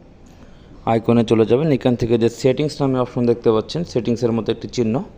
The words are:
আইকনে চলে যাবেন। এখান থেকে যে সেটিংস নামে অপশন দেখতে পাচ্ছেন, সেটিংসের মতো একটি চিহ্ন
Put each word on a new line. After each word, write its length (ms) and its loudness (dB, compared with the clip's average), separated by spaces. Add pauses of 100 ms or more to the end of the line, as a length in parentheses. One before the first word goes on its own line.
(840)
আইকনে 380 2
চলে 220 4
যাবেন। 260 2
এখান 240 0
থেকে 220 0
যে 120 2
সেটিংস 520 -2
নামে 180 0
অপশন 260 -2
দেখতে 260 2
পাচ্ছেন, 320 -2
সেটিংসের 480 -2
মতো 200 -2
একটি 160 -6
চিহ্ন 360 -2 (140)